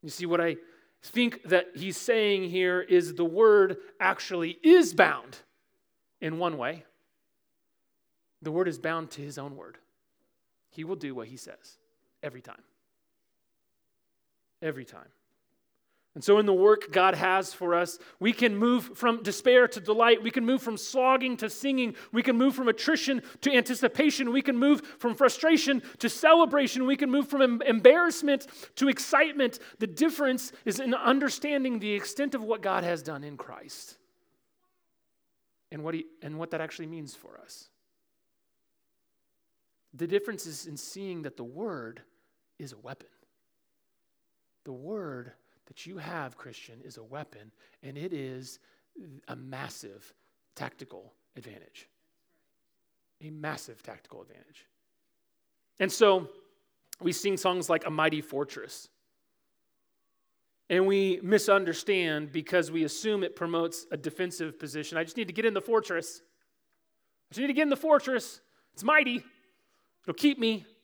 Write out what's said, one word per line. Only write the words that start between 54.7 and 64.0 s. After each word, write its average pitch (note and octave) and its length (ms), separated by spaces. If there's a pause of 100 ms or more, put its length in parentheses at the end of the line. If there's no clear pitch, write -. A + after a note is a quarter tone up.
And F#3+ 100
so F#3+ 400 (720)
we F3 120
sing G3 240
songs F3+ 320
like E3 180
A - 20
Mighty D#3 320
Fortress. C#3 680 (1800)
And F#3 180
we G3 360
misunderstand F3+ 1080
because D#3+ 380
we E3 140
assume G3+ 400
it - 120
promotes E3+ 560
a F3 60
defensive D#3+ 600